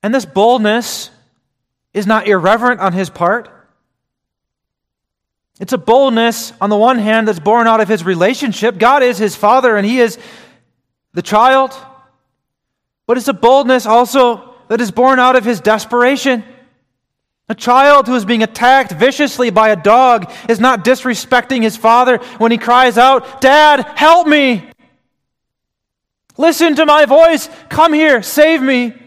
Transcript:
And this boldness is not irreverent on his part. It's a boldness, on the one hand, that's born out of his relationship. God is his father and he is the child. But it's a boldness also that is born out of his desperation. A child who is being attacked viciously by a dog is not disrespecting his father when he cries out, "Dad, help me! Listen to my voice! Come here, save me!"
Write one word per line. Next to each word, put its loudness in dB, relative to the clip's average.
And -6
this -2
boldness -2
is -6
not -2
irreverent 0
on -4
his -6
part. -4
It's -8
a -2
boldness, 0
on -4
the 0
one 2
hand, -2
that's -4
born 0
out 2
of -4
his -4
relationship. -4
God 2
is -2
his -4
father 2
and -2
he -2
is -2
the -10
child. 0
But -2
it's -6
a -2
boldness 2
also 0
that -2
is -4
born 2
out 2
of 0
his -4
desperation. -2
A -8
child 2
who -4
is -2
being -2
attacked 0
viciously -2
by 2
a 0
dog 0
is 0
not 0
disrespecting -2
his -4
father 2
when 0
he -2
cries 2
out, 0
"Dad, 4
help 4
me! -2
Listen 0
to 0
my 4
voice! 2
Come 0
here, 0
save 0
me!" -2